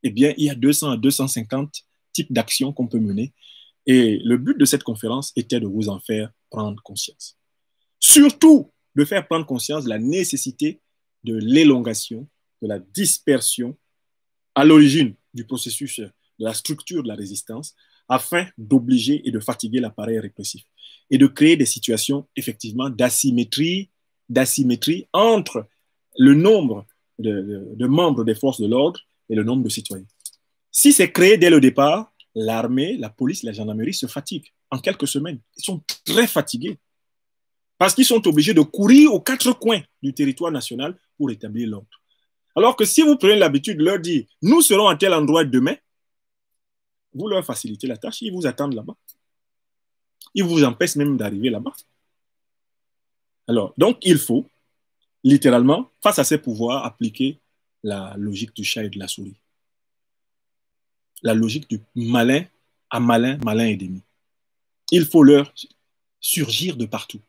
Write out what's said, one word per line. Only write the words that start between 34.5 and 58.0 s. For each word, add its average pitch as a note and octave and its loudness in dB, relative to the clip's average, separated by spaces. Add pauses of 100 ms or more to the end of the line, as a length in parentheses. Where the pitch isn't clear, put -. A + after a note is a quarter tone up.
en C3 -8
quelques C#3+ -6
semaines. C#3+ -8 (160)
Ils - -16
sont F3 -8 (220)
très A3+ 0
fatigués C#3+ -6 (1000)
parce F#3 2
qu'ils C4 4
sont A3+ 2
obligés D#3 2
de D#3 6
courir B3+ 6
aux - 0
quatre B3+ -2
coins A3 -2 (200)
du C#3 -4
territoire D3 -4
national C3+ -8 (200)
pour C#3 -4
établir A2 -8
l'ordre. G#2 -12 (640)
Alors A3+ 2
que A3 2
si D#4 2
vous D4 4
prenez G#3 4
l'habitude D#3+ 0
de D3+ 2
leur F#3 0
dire : « D#3+ -4 (160)
Nous C4 4
serons G#3 4
à E3+ 2
tel F#3 0
endroit D#3 2
demain », C3 0 (1400)
vous G3 -8
leur F#3+ -2
facilitez A2+ -10
la A#2+ -8
tâche, - -12
ils A3 -8
vous F3+ -6
attendent C#3 -4
là-bas. A2+ -12 (1400)
Ils G3 -2
vous E3 2
empêchent B2+ -2
même C#3+ -2
d'arriver G#2 -4
là-bas. A#2+ -6 (1800)
Alors, A2 -2
donc, G#3 2
il E3+ 4
faut, C3 -2 (800)
littéralement, C3+ 2 (120)
face G#3 0
à C#3 2
ces D#3 0
pouvoirs, A#2+ -4
appliquer A#2+ -6 (440)
la G2+ -10